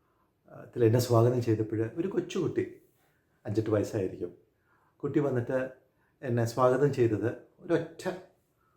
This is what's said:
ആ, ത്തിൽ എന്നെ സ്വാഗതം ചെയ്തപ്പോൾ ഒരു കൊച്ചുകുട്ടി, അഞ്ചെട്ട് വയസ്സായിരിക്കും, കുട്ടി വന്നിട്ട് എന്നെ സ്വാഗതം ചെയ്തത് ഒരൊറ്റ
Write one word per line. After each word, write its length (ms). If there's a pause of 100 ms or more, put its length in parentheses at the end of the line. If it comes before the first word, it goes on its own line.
(520)
ആ, 120
ത്തിൽ 200
എന്നെ 160
സ്വാഗതം 420
ചെയ്തപ്പോൾ 400 (140)
ഒരു 120
കൊച്ചുകുട്ടി, 580 (800)
അഞ്ചെട്ട് 240
വയസ്സായിരിക്കും, 640 (720)
കുട്ടി 160
വന്നിട്ട് 400 (600)
എന്നെ 240
സ്വാഗതം 480
ചെയ്തത് 360 (300)
ഒരൊറ്റ 440 (720)